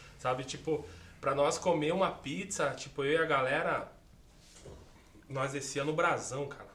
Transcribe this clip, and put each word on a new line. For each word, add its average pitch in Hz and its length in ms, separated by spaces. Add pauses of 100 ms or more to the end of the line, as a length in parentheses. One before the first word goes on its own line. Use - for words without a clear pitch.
(180)
Sabe, 131 280
tipo, 147 400 (340)
pra 139 160
nós 143 220
comer 165 360
uma 185 160
pizza, 165 640
tipo, 139 320
eu 151 160
e 160 40
a - 20
galera, 143 640 (1400)
nós 135 220
descia 139 320
no 156 100
Brasão, 143 540
cara. - 280